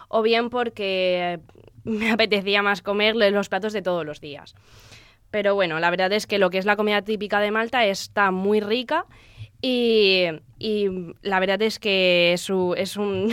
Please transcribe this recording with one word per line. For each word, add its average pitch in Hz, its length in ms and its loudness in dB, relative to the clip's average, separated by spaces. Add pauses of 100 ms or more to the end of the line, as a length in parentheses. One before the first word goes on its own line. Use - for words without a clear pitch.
o - 120 0
bien 233 300 2
porque 185 920 -2 (440)
me 220 260 -2
apetecía 202 520 0
más 202 200 0
comer 208 340 0
lo-, 208 140 4
los 202 180 0
platos 202 240 -4
de 214 100 -6
todos 175 220 -2
los 147 160 -12
días. 143 340 -16 (760)
Pero 202 240 0
bueno, 170 260 0
la 170 100 2
verdad 185 220 0
es 208 140 -2
que 208 120 -2
lo 185 120 4
que 185 80 -2
es 190 80 -2
la 208 100 2
comida 208 260 2
típica 202 380 -2
de 208 100 0
Malta 226 360 0
está 196 440 0
muy 196 300 2
rica 247 460 -2 (540)
y, 226 640 4 (340)
y 208 300 -2 (340)
la 190 160 -2
verdad 190 240 0
es 220 160 -2
que 180 540 2
es 175 180 -4
u-, 185 260 0
es 190 200 -4
un, 202 360 -2